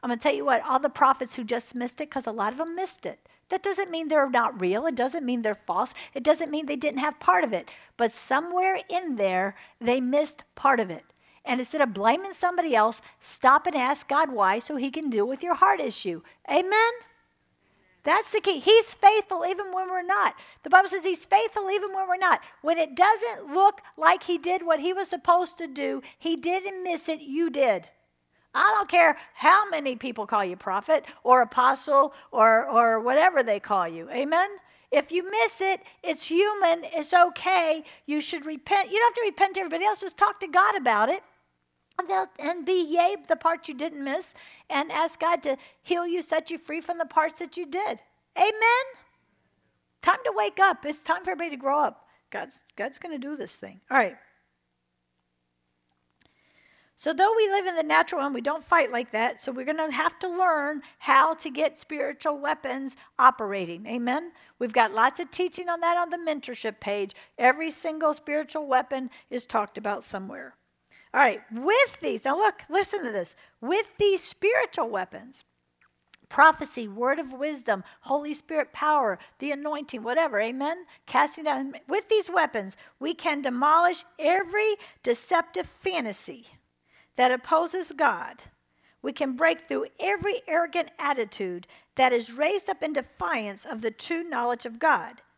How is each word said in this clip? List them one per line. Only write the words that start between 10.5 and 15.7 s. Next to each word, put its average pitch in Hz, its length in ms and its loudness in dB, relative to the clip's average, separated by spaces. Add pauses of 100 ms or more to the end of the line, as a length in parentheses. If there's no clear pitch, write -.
part 269 240 2
of 196 100 -2
it. 160 160 -14 (400)
And 254 140 -2
instead 294 220 -2
of 240 120 2
blaming 285 400 0
somebody 349 420 0
else, 220 280 2 (160)
stop - 480 4
and 302 80 -4
ask 269 320 -2
God 285 240 2
why 202 260 2
so 285 200 -6
he 262 120 -4
can 294 220 -6
deal 214 160 2
with 269 160 -6
your 349 100 0
heart 370 260 4